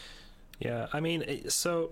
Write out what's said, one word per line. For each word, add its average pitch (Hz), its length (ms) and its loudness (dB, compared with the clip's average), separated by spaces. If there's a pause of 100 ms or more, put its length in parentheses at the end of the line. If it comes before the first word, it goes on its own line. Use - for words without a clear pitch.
(580)
Yeah, 117 340 0
I 147 80 2
mean, 165 220 2
it, - 300 -2
so 170 400 2